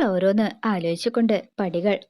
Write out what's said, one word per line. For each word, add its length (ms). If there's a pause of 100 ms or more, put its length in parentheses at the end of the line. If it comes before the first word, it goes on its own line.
ഓരോന്ന് 600
ആലോചിച്ചുകൊണ്ട് 800 (100)
പടികൾ 400 (100)